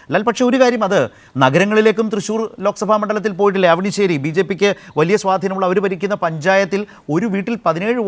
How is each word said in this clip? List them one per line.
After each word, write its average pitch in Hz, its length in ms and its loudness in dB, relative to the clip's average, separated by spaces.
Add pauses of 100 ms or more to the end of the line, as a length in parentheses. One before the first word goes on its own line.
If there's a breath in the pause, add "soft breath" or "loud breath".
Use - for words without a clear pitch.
എന്നാൽ 175 200 0
പക്ഷേ 240 160 0
ഒരു 247 180 2
കാര്യം, 247 260 2
അത് 156 220 0 (340 soft breath)
നഗരങ്ങളിലേക്കും 214 680 2
തൃശ്ശൂർ 214 260 -4 (260)
ലോക്സഭാ 208 360 0
മണ്ഡലത്തിൽ 214 380 -4
പോയിട്ടില്ലേ? 190 340 2
അവണിശ്ശേരി 190 420 -2 (100)
ബി 160 120 -4
ജെ 196 120 2
പിക്ക് 202 200 0 (300 loud breath)
വലിയ 170 240 2
സ്വാധീനമുള്ള, 190 460 -2
അവർ 185 160 2
ഭരിക്കുന്ന 185 280 -4 (120)
പഞ്ചായത്തിൽ 190 600 0 (300 loud breath)
ഒരു 190 180 0
വീട്ടിൽ 196 220 -4 (100)
പതിനേഴ് 196 400 -2